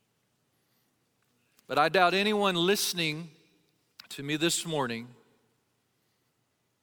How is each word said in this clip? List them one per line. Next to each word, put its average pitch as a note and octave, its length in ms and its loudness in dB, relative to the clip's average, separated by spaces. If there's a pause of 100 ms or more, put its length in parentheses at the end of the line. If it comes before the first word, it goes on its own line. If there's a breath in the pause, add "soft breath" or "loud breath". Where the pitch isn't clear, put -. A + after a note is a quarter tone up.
(1700)
But C3 100 -2
I D#3 100 4
doubt F3 240 4
anyone G3+ 440 2
listening E3+ 760 0 (800)
to - 120 -12
me D3 140 -4
this D#3+ 300 0
morning B2 400 -4 (1800)